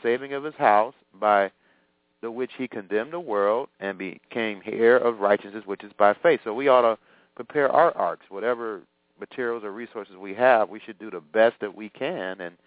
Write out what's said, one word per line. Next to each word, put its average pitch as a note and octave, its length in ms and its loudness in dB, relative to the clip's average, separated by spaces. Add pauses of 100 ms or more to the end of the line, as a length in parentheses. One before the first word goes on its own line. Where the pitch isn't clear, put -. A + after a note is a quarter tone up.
saving C3 320 -2
of C#3 100 -8
his D3+ 120 -10
house, A2+ 400 2 (240)
by G2+ 320 2 (680)
the A#2 100 -10
which B2 260 -8
he B2+ 100 -8
condemned G#2+ 460 -6
the E3+ 60 -8
world A2 500 0 (100)
and G2 180 -6
became G2 680 -8
heir A#2 320 4
of A#2 220 0
righteousness, G2+ 460 0
which F#2+ 180 -8
is G#2 100 -20
by G#2 200 4 (100)
faith. D#3 200 4
So A2 100 -6
we C3+ 140 -2
ought B2+ 140 6
to A2+ 160 2 (380)
prepare C3+ 360 -2
our D#3 240 4
arks. E2+ 340 -4
Whatever A2 520 -6 (380)
materials A#2 440 -8
or G#2 80 -10
resources G#2 460 -14
we F#2+ 160 -12
have, A2+ 360 4
we G#2 100 -14
should G#2 200 -18
do G#2+ 120 -14
the F2+ 100 -12
best A2 400 2
that G2+ 120 -8
we G#2 160 -14
can, G2 520 -10
and, F2 260 -14